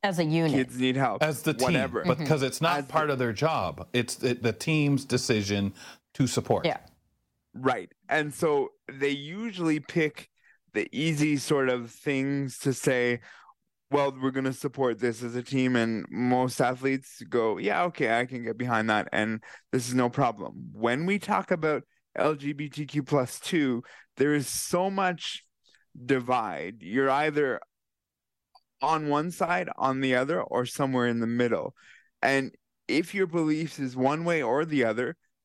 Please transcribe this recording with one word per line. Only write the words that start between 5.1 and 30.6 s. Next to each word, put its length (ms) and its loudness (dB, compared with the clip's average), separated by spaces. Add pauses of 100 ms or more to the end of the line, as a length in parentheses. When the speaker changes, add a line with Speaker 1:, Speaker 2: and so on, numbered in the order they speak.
Speaker 3:
to 120 2
support. 400 0
Speaker 1:
Yeah. 120 -2 (720)
Speaker 2:
Right. 380 -2 (180)
And 240 0
so 380 0 (180)
they 220 0
usually 680 -2
pick 480 -2 (440)
the 200 -2
easy 440 2
sort 340 2
of 200 -2
things 680 -2
to 160 0
say, 460 0 (720)
"Well, 300 2
we're 120 0
gonna 200 -2
support 460 -2
this 240 -2
as 140 -6
a 60 -4
team." 340 0
And 340 0
most 500 2
athletes 680 -2
go, 260 2
"Yeah, 280 0
okay, 340 0
I 80 0
can 180 -8
get 140 -6
behind 320 0
that. 220 2
And 300 0 (300)
this 160 -2
is 60 -2
no 160 2
problem." 420 -2 (200)
When 340 0
we 120 2
talk 320 -2
about 340 0 (300)
L 200 2
G 180 -6
B 160 -6
T 160 -8
Q 180 -4
plus 380 0
two, 420 0 (360)
there 160 4
is 120 0
so 440 -2
much 540 -2 (600)
divide. 800 -2
You're 280 0
either 480 0 (1200)
on 260 0
one 220 0
side, 480 -2
on 240 0
the 120 2
other, 280 2
or 240 -2